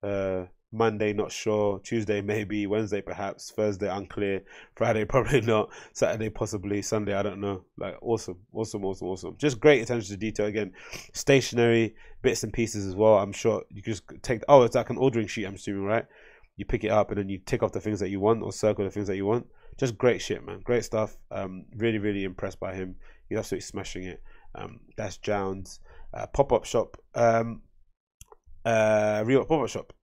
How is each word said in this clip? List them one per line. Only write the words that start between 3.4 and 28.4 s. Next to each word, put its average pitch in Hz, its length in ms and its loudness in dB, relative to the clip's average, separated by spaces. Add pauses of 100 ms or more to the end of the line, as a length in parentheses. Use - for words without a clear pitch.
Thursday, 104 400 -2
unclear. 98 540 -4 (320)
Friday, 113 300 2
<laughs> - 40 -10
probably 123 320 4
not. 107 280 2 (240)
Saturday, 107 360 0
possibly. 101 540 -4
Sunday, 104 320 -2
I 98 80 0
don't 98 180 -6
know. 101 220 -4 (120)
Like, 95 280 -8
awesome, 110 340 -4 (160)
awesome, 107 320 -6
awesome, 95 220 -4
awesome. 92 320 -8
Just 135 200 0
great 147 220 8
attention 113 300 -4
to 101 60 -8
detail. 107 280 -2
Again, 104 280 -4 (380)
stationery, 117 840 4 (260)
bits 120 220 0
and 107 100 -8
pieces 107 320 -2
as 95 100 -6
well. 107 220 8
I'm 101 140 2
sure 101 400 0
you 101 100 -14
can 110 120 -6
just 98 100 -10 (180)
take, 117 260 -4
oh, 139 140 12
it's 117 140 4
like 120 160 0
an 120 60 -4
ordering 117 280 2
sheet, 98 200 -6
I'm 98 100 -8
assuming, 98 300 -6
right? 110 200 0 (500)
You 101 100 -10
pick 107 180 -2
it 104 80 2
up 104 180 4
and 104 80 -4
then 101 120 -4
you 98 100 -6
tick - 240 -2
off 104 80 2
the 98 100 -4
things 107 180 -2
that 95 100 -2
you 98 100 -4
want 110 240 2
or 107 80 -6
circle 104 340 0
the 92 60 -6
things 104 160 -6
that 98 80 -2
you 98 100 -2
want. 113 220 0 (320)
Just 123 180 -2
great 117 240 4
shit, - 240 -6
man. 95 180 -12
Great 120 220 0
stuff. 107 320 -2 (140)
Um, 92 340 -8 (120)
really, 110 200 0
really 101 280 -2
impressed 95 340 -8
by 92 160 -8
him. 92 200 -8 (320)
He's 104 120 -4
absolutely 95 260 -6
smashing 95 380 -10
it. 92 180 -12 (320)
Um, - 280 -14 (140)
that's 101 220 -8
Jown's, 98 640 -4 (340)
uh, - 140 -8
pop-up 131 380 2
shop. - 300 -2 (200)
Um, 117 480 2 (1000)